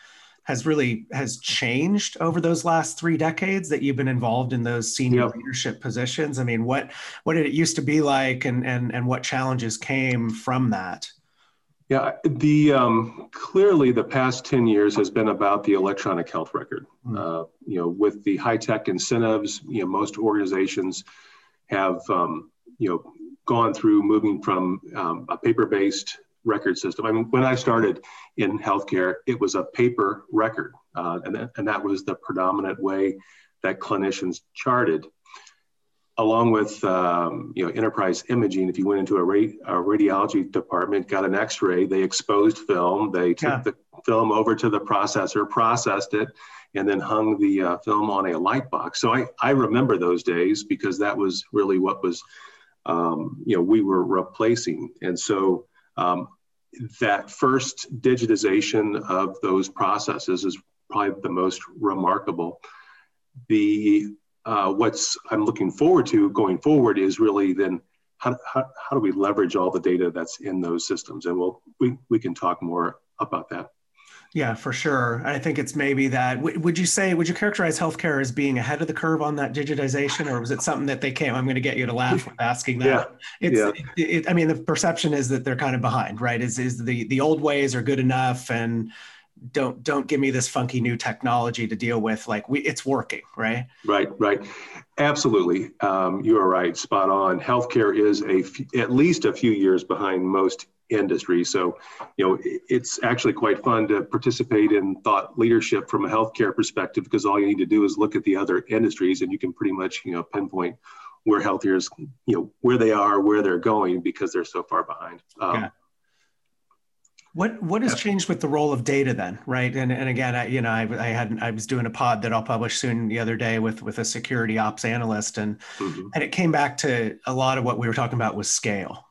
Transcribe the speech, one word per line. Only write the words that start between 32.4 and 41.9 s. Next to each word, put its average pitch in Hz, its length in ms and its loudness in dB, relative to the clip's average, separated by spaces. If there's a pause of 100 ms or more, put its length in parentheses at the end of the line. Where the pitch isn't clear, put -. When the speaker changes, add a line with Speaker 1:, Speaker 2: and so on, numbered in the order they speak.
Speaker 2:
way 95 380 0 (460)
that 95 160 -2
clinicians 95 640 -4 (120)
charted. 123 540 0 (1120)
Along 113 320 4
with, 107 320 0
um, 87 720 0
you 92 100 -2
know, 85 60 -4
enterprise 101 580 0
imaging, 95 400 2
if 87 80 -4
you 92 80 0
went 101 140 2
into 95 180 0
a 90 60 4
ra-, 101 420 2
a 90 80 -4 (180)
radiology 104 520 2 (160)
department, 92 480 -2
got 98 180 0
an 95 80 0
X-ray, 98 520 0
they 95 180 0